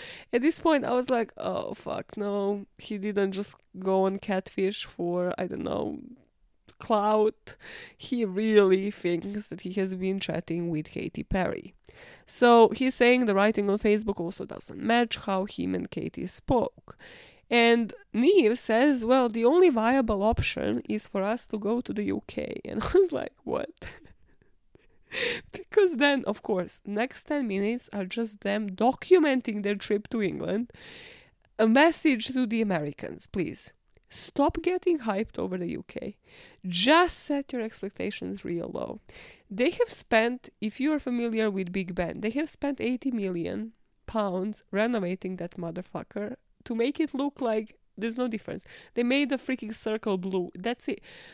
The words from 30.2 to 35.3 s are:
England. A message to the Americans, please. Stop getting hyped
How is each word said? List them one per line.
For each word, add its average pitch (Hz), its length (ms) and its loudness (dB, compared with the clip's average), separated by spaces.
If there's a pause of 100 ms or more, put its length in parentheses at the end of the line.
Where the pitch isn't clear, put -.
England. 202 500 -2 (880)
A 220 80 6
message 269 600 4
to 254 180 -2
the 226 160 0
Americans, 170 640 -4
please. - 460 -6 (360)
Stop - 520 0
getting 359 380 0
hyped 220 380 -4